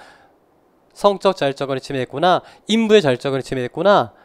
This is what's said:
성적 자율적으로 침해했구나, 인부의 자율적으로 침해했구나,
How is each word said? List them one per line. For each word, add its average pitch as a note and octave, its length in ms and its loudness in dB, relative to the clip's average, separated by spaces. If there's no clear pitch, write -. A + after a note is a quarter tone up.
성적 G3 420 0
자율적으로 C#3 440 -4
침해했구나, C#3+ 640 -2
인부의 G#3+ 340 4
자율적으로 C3+ 400 -2
침해했구나, C#3 720 0